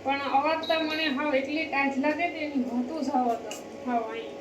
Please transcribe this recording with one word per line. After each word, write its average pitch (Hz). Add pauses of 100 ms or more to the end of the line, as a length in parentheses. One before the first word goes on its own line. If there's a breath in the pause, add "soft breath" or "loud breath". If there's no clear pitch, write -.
પણ 277
અવાજ 285
તો 320
મને 311
હાવ 294
એટલી 302
ટાઈટ 277
લાગે 302
ને, 330
એની 285
હોતું 247
જ 254
આવવા 254
દો. 220 (280)
હાવ 240
અહીં. 220